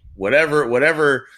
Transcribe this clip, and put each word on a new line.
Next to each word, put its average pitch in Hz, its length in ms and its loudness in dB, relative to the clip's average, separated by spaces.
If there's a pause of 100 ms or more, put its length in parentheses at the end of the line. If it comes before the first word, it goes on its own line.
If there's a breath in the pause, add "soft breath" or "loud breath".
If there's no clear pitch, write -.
(140)
Whatever, 147 520 0
whatever 143 640 0 (100)